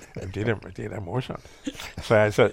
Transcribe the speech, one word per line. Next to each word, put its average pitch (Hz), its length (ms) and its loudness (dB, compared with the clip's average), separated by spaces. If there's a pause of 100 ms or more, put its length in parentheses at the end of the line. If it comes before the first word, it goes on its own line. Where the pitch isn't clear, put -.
(160)
Jamen, 92 180 -10
det 104 140 -4
er 113 60 0
da, 98 220 -10
det 117 80 -8
er - 40 -8
da 101 120 -10
morsomt. 101 440 -6 (580)
Så - 120 2
altså, 107 380 6